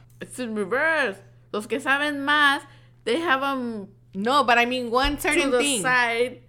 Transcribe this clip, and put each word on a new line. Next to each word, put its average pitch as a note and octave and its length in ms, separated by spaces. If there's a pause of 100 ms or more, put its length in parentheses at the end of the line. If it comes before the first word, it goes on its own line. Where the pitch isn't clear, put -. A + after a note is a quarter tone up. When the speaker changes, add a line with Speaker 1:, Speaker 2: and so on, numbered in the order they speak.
(220)
Speaker 1:
It's - 160
in A#3 160
reverse. B3 640 (360)
Los G#3 140
que A3+ 140
saben C#4 440
más, D4 380 (420)
they A#3 160
have C4 220
'em A#3+ 460 (260)
Speaker 2:
No, B3 300
but A#3 140
I A#3+ 60
mean B3 260
one C4+ 300
certain D4 300
Speaker 1:
to B3 80
the - 0
Speaker 2:
thing. B3+ 240
Speaker 1:
side, B3 680